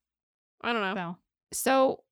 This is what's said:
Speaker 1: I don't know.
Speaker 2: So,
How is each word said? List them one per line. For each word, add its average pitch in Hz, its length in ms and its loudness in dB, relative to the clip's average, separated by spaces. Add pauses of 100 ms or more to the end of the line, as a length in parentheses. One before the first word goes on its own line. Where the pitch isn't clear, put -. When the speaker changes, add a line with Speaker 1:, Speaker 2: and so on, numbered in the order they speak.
(600)
Speaker 1:
I 233 120 -2
don't 208 220 -2
know. 175 220 -6 (340)
Speaker 2:
So, 269 600 2